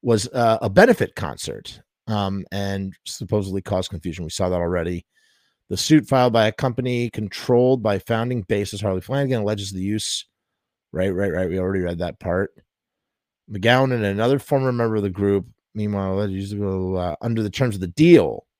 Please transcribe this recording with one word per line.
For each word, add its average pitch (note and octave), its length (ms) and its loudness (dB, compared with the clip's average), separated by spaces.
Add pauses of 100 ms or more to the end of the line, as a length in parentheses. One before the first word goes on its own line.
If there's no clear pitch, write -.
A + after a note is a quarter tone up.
was, A2+ 280 0
uh, A#2 340 2
a A2 80 0
benefit G3+ 440 6
concert, - 680 -10 (240)
um, G2 440 -2
and G2 440 -4 (100)
supposedly G2 560 -4
caused F#2 300 -4
confusion. E2+ 340 -8
We D#2+ 60 -10
saw F#2 180 -2
that F2+ 120 0
already. F2 440 -2 (640)
The - 80 -6
suit D3+ 320 4
filed B2 240 4
by A2 140 4
a A2 60 0
company B2 580 -2
controlled B2 720 2
by G#2 160 2
founding A#2 460 -2
bassist G2+ 360 -2
Harley F#2+ 220 -2
Flanagan C3 400 -2
alleges G2+ 300 -4
the F#2 100 -6
use. G#2 420 -4 (680)
Right, F#2+ 200 0
right, F#2 220 0
right. F2+ 180 -2
We F#2 80 -2
already F#2 220 0
read F2 180 -2
that F2 200 -6
part. F#2 360 -2 (960)
McGowan B2 420 4
and A2+ 120 0
another A2 340 2
former C3 340 -2
member A#2 240 0
of G#2 60 0
the G2+ 80 0
group, G2 360 0 (280)
meanwhile, G2+ 400 -2
alleged, G2 440 -4
uh, F#2 640 -2
under A2+ 220 -2
the G#2 80 -2
terms B2 240 -2
of F#2 80 -6
the F#2 60 -4
deal. A#2 580 6 (140)